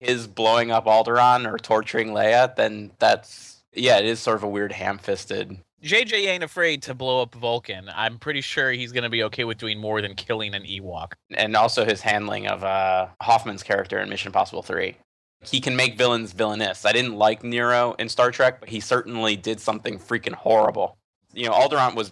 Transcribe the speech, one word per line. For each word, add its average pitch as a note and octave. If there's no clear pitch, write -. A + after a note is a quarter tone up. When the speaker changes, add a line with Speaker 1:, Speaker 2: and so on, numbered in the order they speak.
Speaker 1:
his B2
blowing A2+
up A2+
Alderaan A#2
or G2+
torturing A2
Leia, A2
then G#2+
that's, -
yeah, B2
it G#2
is A2+
sort A2+
of G2
a G#2
weird G2+
ham-fisted G2
Speaker 2:
J G3+
J G#3+
ain't F3+
afraid D#3+
to C3
blow B2+
up A#2+
Vulcan. A#2
I'm A2+
pretty C#3+
sure C3
he's B2
gonna A#2+
be A2+
okay G#2+
with A2+
doing G#2+
more G#2+
than G2
killing A2
an G2
Ewok. F#2
Speaker 1:
And A2
also A2+
his G#2+
handling G#2
of, G2
uh, F#2+
Hoffman's A2
character G2
in G2+
Mission G2+
Impossible F#2+
Three. F#2
He -
can C3
make B2+
villains A#2
villainous. G#2+
I G#2
didn't A#2+
like G#2+
Nero A#2+
in A2+
Star B2
Trek, B2+
but G2+
he G#2+
certainly A2
did G#2+
something -
freaking -
horrible. G#2+
You A#2+
know, A2+
Alderaan C3
was G#2+